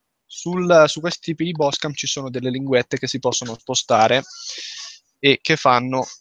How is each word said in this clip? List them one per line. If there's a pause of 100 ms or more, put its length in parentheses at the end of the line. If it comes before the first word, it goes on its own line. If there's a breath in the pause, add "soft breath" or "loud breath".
(280)
Sul,
su
questi
tipi
di
Boscam
ci
sono
delle
linguette
che
si
possono
spostare (960 loud breath)
e
che
fanno (160)